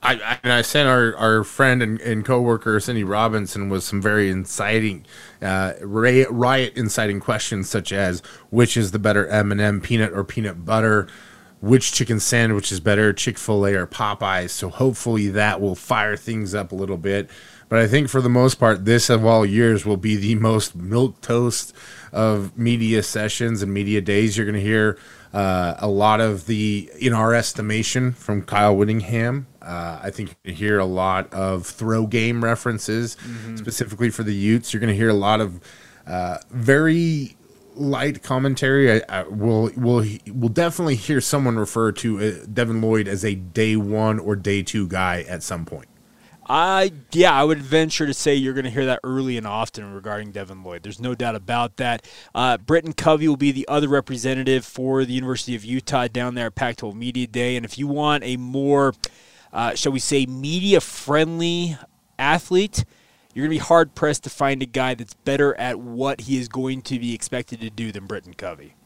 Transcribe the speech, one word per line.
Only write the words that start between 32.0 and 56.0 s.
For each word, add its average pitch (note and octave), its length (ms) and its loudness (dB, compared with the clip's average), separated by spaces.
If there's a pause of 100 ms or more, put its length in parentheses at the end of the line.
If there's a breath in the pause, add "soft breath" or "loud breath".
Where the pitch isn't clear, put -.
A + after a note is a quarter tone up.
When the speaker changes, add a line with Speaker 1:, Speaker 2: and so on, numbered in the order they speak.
Speaker 1:
game A#2 360 -2
references, A2+ 720 -4
Speaker 2:
Mm-hmm. A2+ 400 -12
Speaker 1:
specifically A2 520 -4
for A2 140 -4
the G#2+ 120 -2
Utes. G#2+ 380 2
You're A2+ 80 -2
gonna A2 140 0
hear A2+ 160 2
a - 20 4
lot G#2 300 2
of, F2 180 -6 (460 loud breath)
uh, F2 320 -6 (120)
very D3+ 840 2 (380)
light C#3 480 -2
commentary. C3+ 800 4
I, - 80 -
I, F#2+ 140 -4
we'll, A2 520 0
we'll, A#2+ 300 2 (260)
we'll B2 160 0
definitely E3 480 0
hear C3 240 0
someone B2+ 380 0
refer A2 340 0
to, G#2+ 260 -4
uh, G#2+ 140 -2 (180)
Devin A2+ 300 0
Lloyd A2 280 2
as G2 180 -4
a G#2 80 0
day A2 420 0
one G#2+ 420 0
or G#2 180 -2
day G2 260 -2
two G2 260 -4
guy F2+ 400 -2
at F2 140 -8
some E2+ 240 -8
point. D2+ 220 -14 (600 soft breath)
Speaker 2:
I, F#3+ 420 2 (200)
yeah, E3+ 260 6
I D3 60 6
would D#3 140 2
venture D#3 480 0
to C#3 80 -2
say D3 220 2
you're C3+ 180 0
gonna C3 160 -4
hear C3 160 0
that B2+ 180 0
early C3 320 -2
and A2 100 -6
often G#2 460 -6
regarding G#2 380 -10
Devin F#2+ 320 -14
Lloyd. F2 200 -14
There's G2+ 160 -14
no B2 160 -6
doubt A#2 200 -4
about A#2 420 -4
that. A#2+ 300 -4 (280 loud breath)
Uh, B2 220 2
Britton D#3+ 380 0
Covey D#3 340 4
will D3 80 2
be C#3+ 160 2
the C3 160 -4
other D3 200 0
representative C3 760 0
for C3 400 -2
the B2 80 -6
University B2+ 420 -4
of G#2+ 80 -10
Utah B2 460 -2